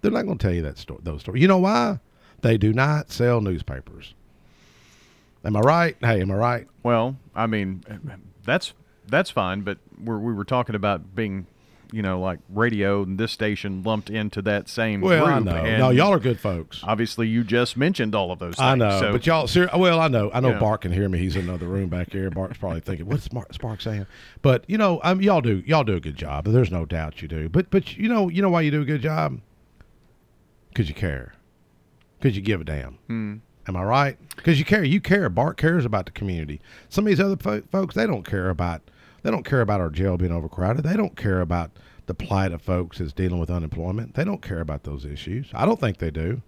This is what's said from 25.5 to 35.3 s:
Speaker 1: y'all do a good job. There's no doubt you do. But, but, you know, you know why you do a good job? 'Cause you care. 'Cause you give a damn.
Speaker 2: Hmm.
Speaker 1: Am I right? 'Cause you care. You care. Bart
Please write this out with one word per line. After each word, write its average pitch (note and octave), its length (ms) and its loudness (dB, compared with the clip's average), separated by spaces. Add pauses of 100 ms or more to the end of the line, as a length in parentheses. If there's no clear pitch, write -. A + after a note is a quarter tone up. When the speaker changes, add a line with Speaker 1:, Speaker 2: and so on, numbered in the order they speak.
Speaker 1:
y'all D3+ 160 4
do G#2+ 120 0
a E2+ 40 0
good D2+ 180 -8
job. D2 280 -6
There's G#2+ 260 4
no E2+ 140 -2
doubt D#2 360 -6
you E2 60 -12
do. D#2 220 -4
But, F3+ 200 2
but, - 280 0
you A3 120 -2
know, G#3 200 2
you E3+ 120 0
know G3 80 4
why E3+ 120 4
you D3+ 100 2
do D3+ 100 0
a C#3+ 40 -2
good D3 180 -2
job? D#3 360 -2 (1300)
'Cause F#2 140 0
you D2 80 -8
care. C#2 380 -6 (880)
'Cause A2 140 2
you G2 60 -4
give G2 200 -2
a - 20 -10
damn. D2 300 -8 (140)
Speaker 2:
Hmm. G#2+ 280 -6 (320)
Speaker 1:
Am F#2+ 80 -4
I F2+ 80 -2
right? C3 340 2 (200)
'Cause E3 200 4
you C3 80 2
care. G3+ 180 2
You D#3 180 2
care. F#3 280 2
Bart A#2 280 0